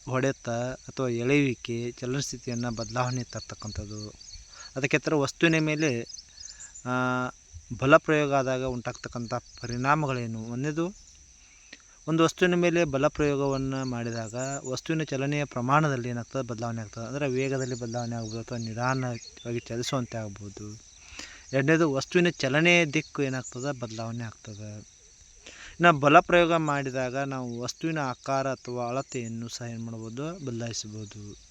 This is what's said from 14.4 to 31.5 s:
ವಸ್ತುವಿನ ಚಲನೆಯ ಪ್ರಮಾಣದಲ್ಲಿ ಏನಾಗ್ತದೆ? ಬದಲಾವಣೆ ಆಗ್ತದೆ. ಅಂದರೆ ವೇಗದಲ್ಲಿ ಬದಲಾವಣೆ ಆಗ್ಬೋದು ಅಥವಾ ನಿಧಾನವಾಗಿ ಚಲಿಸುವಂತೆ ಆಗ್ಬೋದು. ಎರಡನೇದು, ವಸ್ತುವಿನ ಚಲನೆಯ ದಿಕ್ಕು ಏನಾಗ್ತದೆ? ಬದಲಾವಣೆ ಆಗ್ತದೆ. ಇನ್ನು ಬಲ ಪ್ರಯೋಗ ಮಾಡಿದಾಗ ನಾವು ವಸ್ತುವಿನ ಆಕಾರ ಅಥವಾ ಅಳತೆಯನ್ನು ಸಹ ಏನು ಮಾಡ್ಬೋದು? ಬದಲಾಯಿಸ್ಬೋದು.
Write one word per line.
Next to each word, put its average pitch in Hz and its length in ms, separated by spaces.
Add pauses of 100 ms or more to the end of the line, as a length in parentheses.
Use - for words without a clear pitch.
ವಸ್ತುವಿನ 156 360
ಚಲನೆಯ 143 420
ಪ್ರಮಾಣದಲ್ಲಿ 135 640
ಏನಾಗ್ತದೆ? 120 380
ಬದಲಾವಣೆ 117 340
ಆಗ್ತದೆ. 110 260
ಅಂದರೆ 139 220
ವೇಗದಲ್ಲಿ 127 520
ಬದಲಾವಣೆ 117 360
ಆಗ್ಬೋದು 113 240
ಅಥವಾ 120 180
ನಿಧಾನವಾಗಿ 120 1000
ಚಲಿಸುವಂತೆ 120 600
ಆಗ್ಬೋದು. 104 760 (580)
ಎರಡನೇದು, 151 400
ವಸ್ತುವಿನ 175 380
ಚಲನೆಯ 165 560
ದಿಕ್ಕು 143 360
ಏನಾಗ್ತದೆ? 131 580
ಬದಲಾವಣೆ 117 440
ಆಗ್ತದೆ. 107 540 (960)
ಇನ್ನು 170 200
ಬಲ 147 280
ಪ್ರಯೋಗ 175 320
ಮಾಡಿದಾಗ 135 640
ನಾವು 131 440
ವಸ್ತುವಿನ 160 380
ಆಕಾರ 135 500
ಅಥವಾ 123 400
ಅಳತೆಯನ್ನು 117 600
ಸಹ - 180
ಏನು 117 140
ಮಾಡ್ಬೋದು? 117 640
ಬದಲಾಯಿಸ್ಬೋದು. 110 920 (140)